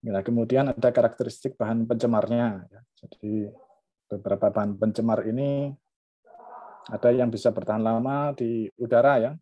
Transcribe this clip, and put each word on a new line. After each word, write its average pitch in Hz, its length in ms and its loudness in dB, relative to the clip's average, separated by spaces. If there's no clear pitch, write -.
Nah, 101 240 -4
kemudian 120 480 2
ada 123 160 2
karakteristik 120 640 0
bahan 113 320 -2
pencemarnya 113 800 0
ya. - 160 -20
Jadi 107 400 -6
beberapa 101 400 0
bahan 101 320 -2
pencemar 110 480 0
ini 139 400 -2
ada 120 240 4
yang 123 160 2
bisa 113 240 0
bertahan 107 320 -2
lama 135 480 0
di 117 320 -2
udara 123 400 4
ya 123 100 0